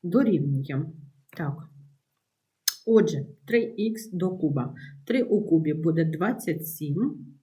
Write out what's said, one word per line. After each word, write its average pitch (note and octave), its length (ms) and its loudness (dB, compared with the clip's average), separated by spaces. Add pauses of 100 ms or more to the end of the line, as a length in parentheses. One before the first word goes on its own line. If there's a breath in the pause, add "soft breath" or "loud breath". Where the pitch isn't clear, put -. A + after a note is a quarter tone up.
Дорівнює. D3+ 800 2 (520)
Так. D3 320 -6 (1160)
Отже, E3 380 4 (200)
три A#3 160 2
ікс A3 500 -4
до F#3 260 -2
куба. C#3+ 380 -2 (300 loud breath)
Три B3+ 180 2
у G#3 200 2
кубі D#3 300 2
буде D#3+ 320 2
двадцять E3 640 -2
сім D#3+ 580 -4 (180)